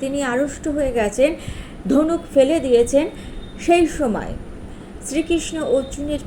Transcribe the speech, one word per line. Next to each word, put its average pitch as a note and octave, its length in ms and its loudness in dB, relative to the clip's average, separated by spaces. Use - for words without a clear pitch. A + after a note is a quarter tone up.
তিনি C#4 220 -2
আড়ষ্ট C#4 460 -2
হয়ে C#4+ 240 0
গেছেন, A#3+ 420 2
ধনুক D#4 320 4
ফেলে C#4+ 260 6
দিয়েছেন, B3+ 480 4
সেই E4+ 260 6
সময় G#3+ 460 -2
শ্রীকৃষ্ণ D#4+ 560 -2
অর্জুনের C#4+ 640 -2